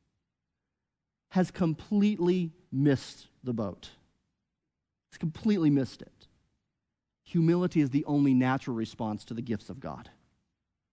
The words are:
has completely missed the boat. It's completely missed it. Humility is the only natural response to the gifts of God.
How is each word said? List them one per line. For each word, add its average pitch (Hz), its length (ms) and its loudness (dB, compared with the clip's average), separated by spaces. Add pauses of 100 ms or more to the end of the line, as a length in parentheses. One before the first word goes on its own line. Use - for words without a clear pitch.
(1300)
has 185 180 2
completely 180 1040 0 (200)
missed 135 560 0 (160)
the 123 80 -6
boat. 107 380 -6 (1200)
It's - 80 -20
completely 170 500 0
missed 139 320 0
it. - 260 -20 (1000)
Humility 170 580 2
is 139 80 0
the 139 160 0
only 143 260 2
natural 127 420 2
response 110 520 -6
to - 80 -10
the 113 80 -8
gifts 107 260 -6
of 98 120 -14
God. 73 280 -12 (840)